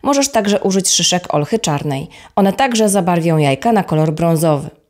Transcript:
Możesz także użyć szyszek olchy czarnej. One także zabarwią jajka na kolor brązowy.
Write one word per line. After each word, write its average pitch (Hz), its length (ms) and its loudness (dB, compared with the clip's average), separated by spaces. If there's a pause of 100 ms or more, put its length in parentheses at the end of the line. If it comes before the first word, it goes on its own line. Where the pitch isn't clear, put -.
Możesz 277 280 0
także 208 280 0
użyć 190 300 0
szyszek - 440 -2
olchy 151 260 0
czarnej. 147 500 -4 (260)
One 196 180 2
także 226 360 0
zabarwią 170 480 2
jajka 143 340 0
na 202 120 2
kolor 156 300 0
brązowy. 160 560 0 (200)